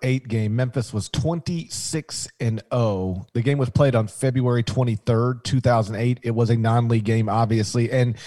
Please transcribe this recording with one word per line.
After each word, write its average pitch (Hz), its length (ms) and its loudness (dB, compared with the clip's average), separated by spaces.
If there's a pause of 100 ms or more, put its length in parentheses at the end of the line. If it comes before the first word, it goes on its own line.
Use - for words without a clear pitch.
eight 131 260 -2
game, 110 280 -2
Memphis 123 360 -2
was 104 180 -4
twenty-six - 1200 -6 (120)
and 113 320 -2
oh. 95 520 0 (120)
The 117 80 0
game 143 160 0
was 131 100 0
played 139 240 4
on 110 140 2
February 123 560 0
twenty-third, 120 800 0
two 135 180 0
thousand 110 360 2
eight. 123 260 0
It 117 80 -2
was 113 180 2
a 117 80 4
non-league 113 460 2
game, 113 260 0
obviously. 113 640 0
And 123 360 0